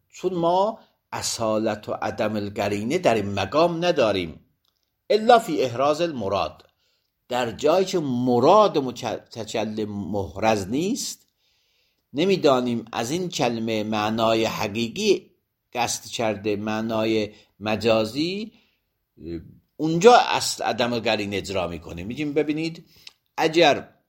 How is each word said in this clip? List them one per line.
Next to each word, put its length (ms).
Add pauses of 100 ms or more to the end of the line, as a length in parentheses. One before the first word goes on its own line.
چون 260
ما 460 (320)
اصالت 760
و 40
عدم 440
القرینه 600
در 160
این 120
مقام 580
نداریم. 560 (680)
الا 280
فی 220
احراز 400
المراد، 640 (640)
در 220
جایی 360
که 120
مراد 800
متکلم 1120
محرز 760
نیست، 580 (840)
نمی‌دانیم 800
از 180
این 180
کلمه 560
معنای 600
حقیقی 840 (420)
قصد 320
کرده، 520
معنای 760 (280)
مجازی، 920 (1200)
اونجا 400
اصل 480
عدم 340
قرینه 380
اجرا 320
می‌کنه. 360
می‌گیم 280
ببینید 540 (500)
اگر 520 (200)